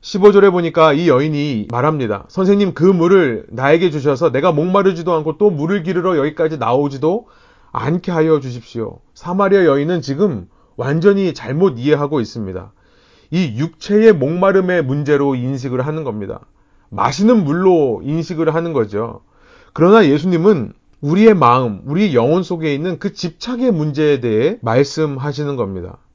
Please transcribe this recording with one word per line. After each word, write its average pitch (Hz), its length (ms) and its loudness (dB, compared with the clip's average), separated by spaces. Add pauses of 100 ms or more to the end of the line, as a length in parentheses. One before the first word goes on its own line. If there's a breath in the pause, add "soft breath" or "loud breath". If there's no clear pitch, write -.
십오 202 320 2
절에 202 160 6
보니까 165 420 2
이 160 160 0
여인이 143 640 0
말합니다. 123 560 -4
"선생님, 196 460 0
그 151 100 -2
물을 175 640 2
나에게 151 400 2
주셔서 143 440 0
내가 147 180 0
목마르지도 180 600 0
않고 156 240 -4
또 208 120 2
물을 170 320 -2
기르러 175 360 -2
여기까지 156 400 -2
나오지도 139 720 -2 (440 soft breath)
않게 170 400 -4
하여 160 300 0
주십시오." 120 580 -12 (140)
사마리아 190 520 0
여인은 151 360 0
지금 135 480 -4 (260)
완전히 165 580 0
잘못 135 460 -2
이해하고 143 400 0
있습니다. 101 540 -8 (580 soft breath)
이 156 260 -2
육체의 202 560 2
목마름의 180 680 0
문제로 143 520 0
인식을 127 520 -4
하는 156 160 -6
겁니다. 107 380 -8 (480)
마시는 170 540 0
물로 151 600 2
인식을 156 500 -4
하는 165 200 -4
거죠. 113 480 -4 (500 soft breath)
그러나 196 340 6
예수님은 160 680 2 (280)
우리의 196 320 6
마음, 123 520 2
우리 165 300 0
영혼 143 280 2
속에 160 300 -4
있는 160 260 -6
그 196 140 -6
집착의 240 580 -4
문제에 151 480 0
대해 120 420 0
말씀하시는 139 920 -2
겁니다. 95 420 -8 (180)